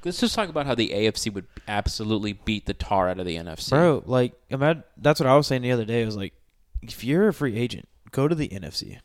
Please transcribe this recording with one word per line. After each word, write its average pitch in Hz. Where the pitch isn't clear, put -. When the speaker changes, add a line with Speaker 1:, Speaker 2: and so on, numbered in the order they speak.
Speaker 1:
Let's 175
just 240
talk 208
about 156
how 131
the 117
A 107
F 107
C -
would 98
absolutely 107
beat 104
the 101
tar 95
out 92
of 92
the 85
N 85
F 80
C. -
Speaker 2:
Bro, 151
like, 123
imagine, 143
that's 151
what 151
I 131
was 147
saying 127
the 123
other 120
day. 117
It 113
was 107
like, 98
if 117
you're 151
a 196
free 123
agent, 120
go 135
to 165
the 151
N 95
F 76
C -